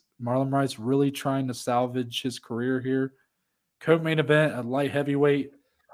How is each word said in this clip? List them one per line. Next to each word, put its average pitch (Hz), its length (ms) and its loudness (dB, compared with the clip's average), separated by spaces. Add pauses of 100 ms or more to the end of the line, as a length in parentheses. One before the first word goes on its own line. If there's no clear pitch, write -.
(220)
Marlon 127 280 -2
Moraes 139 300 0
really 139 320 0
trying 135 360 -2
to 123 60 -6
salvage 123 680 -2
his 123 180 -6
career 127 400 -4
here. 131 340 -2 (640)
Co-main 160 400 2
event 151 340 4
at 117 120 -6
light 131 260 -2
heavyweight, 143 600 2 (420)